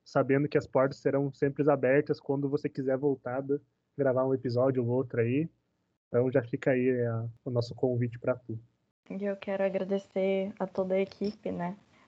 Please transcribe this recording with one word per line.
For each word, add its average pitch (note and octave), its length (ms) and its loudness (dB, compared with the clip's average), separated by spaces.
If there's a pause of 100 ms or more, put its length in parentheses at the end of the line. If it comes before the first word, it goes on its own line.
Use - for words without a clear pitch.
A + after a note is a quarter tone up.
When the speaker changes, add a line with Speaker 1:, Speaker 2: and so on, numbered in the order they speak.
Speaker 1:
sabendo C#3 400 2
que - 80 0
as C#3 100 0
portas C#3 300 2
serão C#3 340 0
sempre C#3+ 400 0
abertas C#3+ 480 2
quando C#3 300 -2
você D3 180 -2
quiser C3+ 300 -2
voltar, B2+ 460 -2
da-, C#3 160 -2 (380)
gravar C3 280 2
um C3 80 0
episódio B2+ 500 2
ou A#2+ 80 0
outro B2+ 300 -2
aí. C3 260 2 (640)
Então B2 240 2
já C3 100 4
fica - 280 -2
aí, B2+ 180 2
é, A#2+ 220 2 (340)
o C3 60 -6
nosso A#2 240 -2
convite B2 440 -2
pra B2+ 160 -2
tu. A2+ 240 -10 (520)
Speaker 2:
E G3 120 -8
eu G3+ 140 -2
quero G3 260 -4
agradecer G3 960 0
a F#3 80 -4
toda F#3+ 280 -2
a G3 60 4
equipe, G3 520 -4
né? F3+ 240 -6 (320)